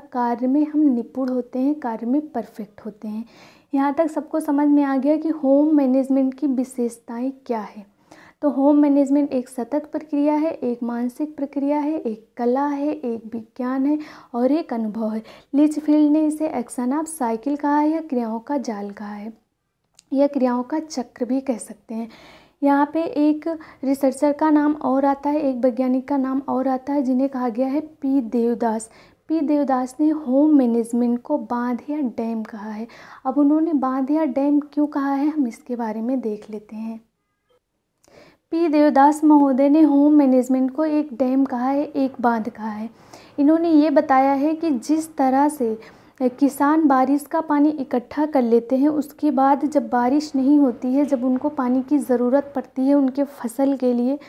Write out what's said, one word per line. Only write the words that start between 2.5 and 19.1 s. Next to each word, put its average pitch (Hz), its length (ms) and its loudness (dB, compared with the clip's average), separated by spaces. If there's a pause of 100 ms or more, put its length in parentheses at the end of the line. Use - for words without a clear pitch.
होते 220 220 -14
हैं। 214 180 -8 (480)
यहाँ 277 200 0
तक 330 140 0
सबको 311 320 -6
समझ 294 280 0
में 285 160 4
आ 269 140 -2
गया 285 200 2
कि 320 120 -4
होम 302 460 2
मैनेजमेंट 269 580 2
की 302 140 -4
विशेषताएं 240 840 -6 (140)
क्या 226 140 -6
है। 202 260 -16 (560)
तो 302 80 0
होम 277 280 4
मैनेजमेंट 285 560 4
एक 254 160 -4
सतत 294 420 -6
प्रक्रिया 302 420 -2
है, 311 180 0
एक 240 320 -6
मानसिक 247 520 -6
प्रक्रिया 285 440 -4
है, 302 180 -4
एक 220 300 -8 (100)
कला 247 300 0
है, 285 240 -4
एक 233 320 -8 (100)
विज्ञान 254 520 -4
है 302 120 0 (360)
और 247 180 2
एक 320 220 -2
अनुभव 220 380 -4
है। 220 100 -6 (320)
लिचफील्ड 302 580 2
ने 311 140 2
इसे 302 340 -2
action 247 340 -6
of 320 180 -4
cycle 233 480 -4
कहा 294 180 0
है 302 120 2
या 320 120 -2
क्रियाओं 240 380 -4
का 285 180 -4
जाल 208 340 -8
कहा 208 220 -14